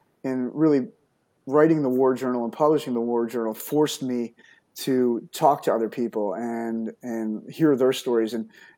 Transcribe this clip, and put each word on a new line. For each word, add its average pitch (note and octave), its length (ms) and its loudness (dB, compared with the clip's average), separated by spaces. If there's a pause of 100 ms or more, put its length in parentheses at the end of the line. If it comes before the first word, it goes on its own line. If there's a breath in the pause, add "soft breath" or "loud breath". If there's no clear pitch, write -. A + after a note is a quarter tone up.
(240 soft breath)
and C3 300 -4
really D3 340 2 (580)
writing D3+ 360 4
the C3 80 0
war B2+ 240 4
journal B2 300 -2
and A2+ 80 -4
publishing D3+ 420 2
the A#2 60 0
war A#2 260 0
journal A2+ 260 -4
forced D3 500 -2
me A#2+ 300 -4 (440 soft breath)
to B2 540 0
talk - 320 2
to A2+ 100 2
other D#3+ 160 0
people G#2 460 -4
and, A#2 580 -6 (120)
and A2+ 440 -6
hear D3+ 280 2
their C3 160 4
stories. A#2 420 -2
And, A2+ 160 -6 (280 soft breath)